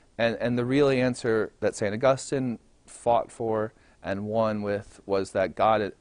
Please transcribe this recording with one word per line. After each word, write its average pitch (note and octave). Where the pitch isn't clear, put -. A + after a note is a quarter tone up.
And, A2+
and A#2+
the A#2+
real C#3
answer B2
that G#2
Saint G#2
Augustine C3
fought -
for A2
and G2
won G#2+
with G#2
was G2
that F#2+
God, G#2+